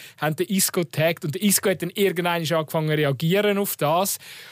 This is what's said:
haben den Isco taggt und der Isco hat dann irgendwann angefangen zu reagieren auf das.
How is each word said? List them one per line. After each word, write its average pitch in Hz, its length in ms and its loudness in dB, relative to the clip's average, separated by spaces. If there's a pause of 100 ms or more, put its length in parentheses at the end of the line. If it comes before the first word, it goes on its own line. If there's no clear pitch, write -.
(200)
haben 151 180 0
den 180 100 0
Isco 190 380 0
taggt 165 400 0
und 147 100 -2
der 190 80 -4
Isco 202 280 2
hat 180 100 -2
dann 170 140 -4
irgendwann 175 540 0
angefangen 156 400 0
zu 151 60 2
reagieren 165 640 2
auf 202 180 -2
das. 170 440 0 (320)